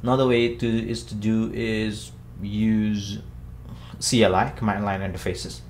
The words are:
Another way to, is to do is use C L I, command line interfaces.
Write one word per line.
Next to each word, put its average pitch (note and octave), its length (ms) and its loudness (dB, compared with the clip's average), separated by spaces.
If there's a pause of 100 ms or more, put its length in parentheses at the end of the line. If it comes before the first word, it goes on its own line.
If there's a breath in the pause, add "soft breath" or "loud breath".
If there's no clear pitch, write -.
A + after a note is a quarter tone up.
Another C3 240 4
way A#2+ 300 4
to, A#2+ 100 0
is A2+ 360 0
to - 120 -10
do A2 380 2
is A2 580 -2 (300)
use G#2+ 760 0 (800 loud breath)
C A#2 220 4
L F#2 140 6
I, G2 140 4
command G#2 340 0
line G2 160 0
interfaces. F#2 720 -6